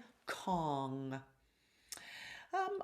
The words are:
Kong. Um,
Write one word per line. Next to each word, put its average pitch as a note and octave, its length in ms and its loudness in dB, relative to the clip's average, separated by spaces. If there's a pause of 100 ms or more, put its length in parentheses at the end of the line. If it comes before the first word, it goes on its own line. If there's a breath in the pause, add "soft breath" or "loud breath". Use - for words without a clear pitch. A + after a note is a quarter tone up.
(280)
Kong. C3+ 920 2 (1300 loud breath)
Um, F#4+ 300 2